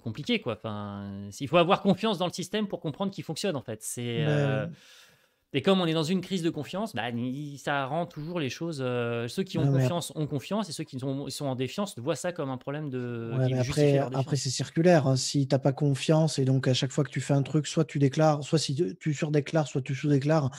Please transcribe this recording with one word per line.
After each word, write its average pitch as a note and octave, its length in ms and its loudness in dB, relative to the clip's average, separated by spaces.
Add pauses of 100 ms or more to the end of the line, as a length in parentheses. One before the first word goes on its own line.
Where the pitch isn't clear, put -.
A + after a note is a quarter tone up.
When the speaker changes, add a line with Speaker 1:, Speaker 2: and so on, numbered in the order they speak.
Speaker 1:
compliqué, D3 380 -4
quoi. A2+ 160 -4
Enfin, G2+ 760 -8
c'est, C#3 140 -10
il B2+ 40 -6
faut D3 80 2
avoir F3 260 4
confiance G3+ 360 2
dans F3+ 80 -2
le D#3+ 60 -4
système G#3 340 -4
pour F#3 140 -6
comprendre F#3+ 320 -4
qu'il D#3 100 -10
fonctionne, E3 320 -4
en B2+ 80 -4
fait. A2 200 -8
C'est, - 200 -8
Speaker 2:
Mais A#2 240 0
Speaker 1:
euh, C#3+ 400 2 (840)
et C3+ 100 0
comme F#3+ 180 4
on F3 60 0
est D#3+ 80 0
dans D#3+ 100 2
une F3+ 160 0
crise F3+ 240 -4
de E3+ 60 2
confiance, F3+ 440 -6
bah, A2+ 160 -2
il, C3 480 -6
ça C#3+ 280 -2
rend E3 200 -2
toujours E3+ 320 -8
les C#3 120 -2
choses, E3 300 -6
euh, A#2+ 460 -2
ceux F#3+ 160 -4
qui F#3 160 -4
ont C3+ 60 2
Speaker 2:
Non, C#3 80 4
mais C3+ 80 4
Speaker 1:
confiance D3 340 0
ont D3+ 140 -4
confiance F#3 400 -4
et D3+ 40 -10
ceux D#3+ 120 -6
qui C#3+ 160 -12
sont, C#3 280 -4
sont C#3 180 -6
en C3 100 -2
défiance C3+ 420 -4
voient C#3+ 160 -2
ça F3+ 160 -4
comme D3 200 -6
un B2+ 60 -6
problème D3 320 -6
de, A#2+ 480 -6
Speaker 2:
Ouais, C3 120 2
Speaker 1:
qui B2+ 60 2
Speaker 2:
mais B2+ 100 2
Speaker 1:
justifie D3 160 0
Speaker 2:
après, C#3+ 160 6
Speaker 1:
leur C3 140 2
défiance. C3+ 160 -2
Speaker 2:
après, D3 100 0
c'est C3 140 -2
circulaire, D#3+ 580 4
hein. C3+ 80 4
Si C3+ 320 0
t'as C#3 100 4
pas C#3 140 4
confiance D3+ 640 2
et C3+ 60 2
donc C3 240 4
à B2+ 60 6
chaque C3 180 0
fois D3+ 100 2
que - 80 0
tu C#3 100 -4
fais C#3+ 140 2
un C#3 80 4
truc, D3 240 0
soit D#3+ 180 2
tu C#3 140 -4
déclares, D3 460 4
soit D#3 160 2
si C#3 160 -4
tu, F3+ 180 0
tu D#3 180 -2
surdéclares, D3+ 540 2
soit C3+ 160 -2
tu C#3 100 -6
sous-déclares, C#3+ 680 2